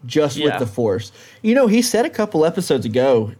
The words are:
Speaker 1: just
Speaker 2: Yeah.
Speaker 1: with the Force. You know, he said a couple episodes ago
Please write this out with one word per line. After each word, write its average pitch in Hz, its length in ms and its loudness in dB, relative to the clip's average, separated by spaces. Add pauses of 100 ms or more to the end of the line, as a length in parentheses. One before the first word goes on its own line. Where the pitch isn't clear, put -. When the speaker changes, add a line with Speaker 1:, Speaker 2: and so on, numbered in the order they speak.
Speaker 1:
just 143 320 0
Speaker 2:
Yeah. 151 80 -4
Speaker 1:
with 104 140 -2
the 117 60 -2
Force. 104 460 -4 (300)
You 220 140 0
know, 262 120 4
he 220 140 4
said 233 240 0
a 330 40 -4
couple 202 360 -2
episodes 165 400 -2
ago 120 540 2